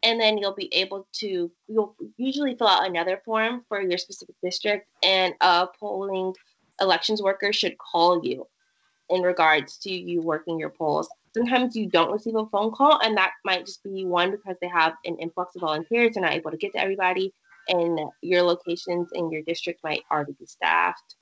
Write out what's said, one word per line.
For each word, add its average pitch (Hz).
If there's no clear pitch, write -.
And 226
then 214
you'll 196
be 196
able 190
to, 180
you'll 214
usually 269
fill 240
out 190
another 185
form 226
for 202
your 180
specific -
district, 202
and 190
a 180
polling 190
elections 196
worker 196
should 208
call 170
you 131
in 185
regards 160
to 196
you 175
working 160
your 156
polls. 156
Sometimes 247
you 214
don't 170
receive 220
a 220
phone 214
call, 285
and 220
that 190
might 180
just -
be, 190
one, 175
because 196
they 175
have 165
an 170
influx 180
of 175
volunteers, 180
they're 202
not 160
able 160
to 160
get 196
to -
everybody, 190
and 170
your 180
locations 175
in 165
your 156
district 165
might 156
already 147
be -
staffed. -